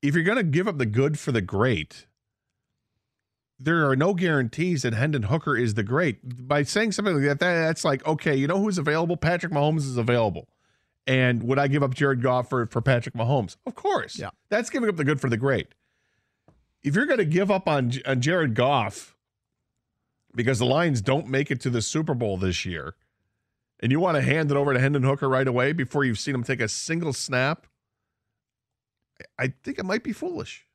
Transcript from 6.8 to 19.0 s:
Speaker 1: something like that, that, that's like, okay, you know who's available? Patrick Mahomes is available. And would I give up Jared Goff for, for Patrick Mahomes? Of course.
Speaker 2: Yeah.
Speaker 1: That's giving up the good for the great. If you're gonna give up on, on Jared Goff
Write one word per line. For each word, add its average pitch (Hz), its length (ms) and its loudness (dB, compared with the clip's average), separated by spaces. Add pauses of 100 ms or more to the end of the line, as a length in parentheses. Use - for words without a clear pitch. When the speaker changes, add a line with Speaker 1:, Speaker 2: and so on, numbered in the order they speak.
Speaker 1:
something 202 220 0
like 139 100 2
that, 143 160 2
that, 175 140 2 (120)
that's 160 180 -2
like, 143 220 0
okay, 151 300 0
you 135 100 0
know 180 140 0
who's 208 160 0
available? 165 400 0
Patrick 170 360 0
Mahomes 151 260 2
is 135 180 -2
available. 113 520 2 (580)
And 127 380 2
would 131 140 2
I 143 100 2
give 139 140 2
up 131 120 0
Jared 139 280 2
Goff 127 280 0
for, 123 160 0
for 117 160 -4
Patrick 120 320 0
Mahomes? 117 500 0
Of 254 100 -8
course. - 440 -2
Speaker 2:
Yeah. - 120 -10 (200)
Speaker 1:
That's 233 180 -2
giving 240 220 -2
up 180 60 -2
the 156 80 -2
good 143 160 0
for 131 100 -2
the 117 80 0
great. 127 300 -2 (1120)
If 143 120 -2
you're 233 120 2
gonna 254 180 2
give 170 260 2
up 190 160 0
on, 135 260 0 (120)
on 131 160 0
Jared 151 340 0
Goff 120 640 0 (1160)